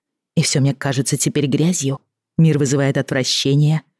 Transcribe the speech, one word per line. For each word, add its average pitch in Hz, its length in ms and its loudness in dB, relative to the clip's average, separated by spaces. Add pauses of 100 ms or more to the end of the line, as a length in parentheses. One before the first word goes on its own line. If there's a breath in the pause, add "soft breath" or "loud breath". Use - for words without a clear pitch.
(360)
И 160 60 0
всё - 180 0
мне 135 140 0
кажется 139 420 -4
теперь 143 300 -2
грязью. 139 560 -2 (360)
Мир 156 200 4
вызывает 139 400 0
отвращение. 143 840 0 (160)